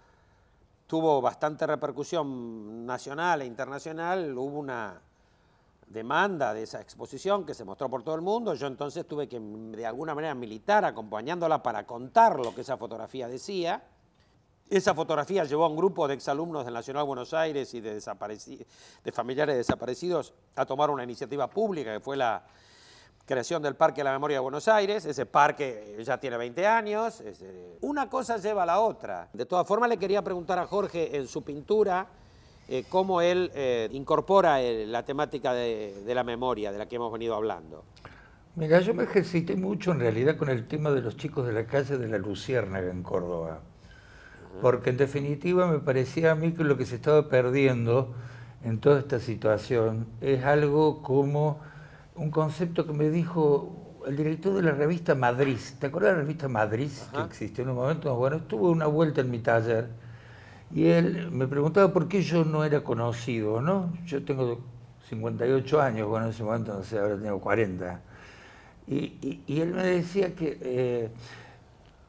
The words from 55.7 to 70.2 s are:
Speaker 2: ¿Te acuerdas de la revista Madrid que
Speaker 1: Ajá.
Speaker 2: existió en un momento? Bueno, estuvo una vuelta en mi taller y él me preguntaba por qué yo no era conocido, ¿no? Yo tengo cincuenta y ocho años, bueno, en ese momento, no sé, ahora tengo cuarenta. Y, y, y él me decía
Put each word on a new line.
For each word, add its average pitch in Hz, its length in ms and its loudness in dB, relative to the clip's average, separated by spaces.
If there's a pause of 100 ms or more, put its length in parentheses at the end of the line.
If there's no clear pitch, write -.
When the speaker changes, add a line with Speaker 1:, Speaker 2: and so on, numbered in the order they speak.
Speaker 2:
¿Te 139 80 -4
acuerdas 185 260 4
de 175 40 0
la 156 60 0
revista 143 240 -4
Madrid 110 420 0 (220)
que 135 60 -8
Speaker 1:
Ajá. 156 100 -2
Speaker 2:
existió 110 360 -6
en 131 60 -4
un 127 60 -2
momento? 135 400 0
Bueno, 135 220 2
estuvo 185 340 2
una 160 160 4
vuelta 151 340 4
en 127 80 2
mi 120 80 -2
taller 117 520 2 (840)
y 160 140 4
él 170 420 4
me 127 160 -2
preguntaba 160 480 4
por 160 140 2
qué 190 160 2
yo 160 200 4
no 156 220 2
era 147 180 2
conocido, 117 800 0
¿no? 175 320 0 (100)
Yo 139 220 -4
tengo 127 360 -2 (460)
cincuenta 113 380 -4
y 127 60 4
ocho 135 280 4
años, 110 280 2
bueno, 110 180 0
en 113 60 -2
ese 110 120 -8
momento, 110 300 -2
no 98 100 -6
sé, 101 140 -4
ahora 101 200 0
tengo 104 220 -4
cuarenta. 92 640 0 (880)
Y, - 320 -4
y, - 260 -8
y 143 120 -2
él 170 140 0
me 185 100 -2
decía 180 500 0